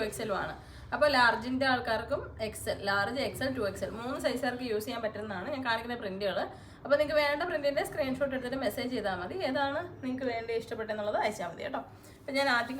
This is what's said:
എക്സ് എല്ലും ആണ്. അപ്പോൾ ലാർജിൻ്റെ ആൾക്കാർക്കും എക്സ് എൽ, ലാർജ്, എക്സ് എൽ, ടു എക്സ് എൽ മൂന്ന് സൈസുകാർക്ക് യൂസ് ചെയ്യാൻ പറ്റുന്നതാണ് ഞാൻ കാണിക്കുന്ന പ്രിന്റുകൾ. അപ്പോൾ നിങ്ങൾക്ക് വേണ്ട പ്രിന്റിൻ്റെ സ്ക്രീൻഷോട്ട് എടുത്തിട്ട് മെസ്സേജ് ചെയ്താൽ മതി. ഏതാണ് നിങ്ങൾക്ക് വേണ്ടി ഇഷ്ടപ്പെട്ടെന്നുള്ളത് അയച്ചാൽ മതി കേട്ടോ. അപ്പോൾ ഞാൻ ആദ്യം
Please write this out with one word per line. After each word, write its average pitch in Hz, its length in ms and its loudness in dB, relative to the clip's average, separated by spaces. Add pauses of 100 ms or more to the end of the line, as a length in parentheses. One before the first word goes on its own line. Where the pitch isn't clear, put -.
എക്സ് 214 180 -6
എല്ലും 202 200 0
ആണ്. 151 100 -4 (400)
അപ്പോൾ 277 220 6
ലാർജിൻ്റെ 247 580 6
ആൾക്കാർക്കും 233 480 0 (260)
എക്സ് - 260 -6
എൽ, - 60 -4 (100)
ലാർജ്, 202 380 2
എക്സ് - 200 -4
എൽ, 262 100 0
ടു 214 120 0
എക്സ് 190 180 -4
എൽ 190 120 -6
മൂന്ന് 262 260 -4
സൈസുകാർക്ക് 247 460 0
യൂസ് 214 160 0
ചെയ്യാൻ 233 180 -4
പറ്റുന്നതാണ് 208 500 -4
ഞാൻ 262 120 -6
കാണിക്കുന്ന 233 360 0
പ്രിന്റുകൾ. 190 360 0 (440)
അപ്പോൾ 277 180 6
നിങ്ങൾക്ക് 302 220 2
വേണ്ട 294 280 2
പ്രിന്റിൻ്റെ 285 380 2
സ്ക്രീൻഷോട്ട് 269 460 0
എടുത്തിട്ട് 262 300 -2
മെസ്സേജ് 247 300 -2
ചെയ്താൽ 196 280 0
മതി. 359 140 -6 (120)
ഏതാണ് 277 320 2 (240)
നിങ്ങൾക്ക് 254 260 0
വേണ്ടി 226 320 -2
ഇഷ്ടപ്പെട്ടെന്നുള്ളത് 214 640 -2
അയച്ചാൽ 185 280 -2
മതി - 140 -8
കേട്ടോ. - 160 -4 (380)
അപ്പോൾ 269 180 -6
ഞാൻ 277 160 4
ആദ്യം 240 240 0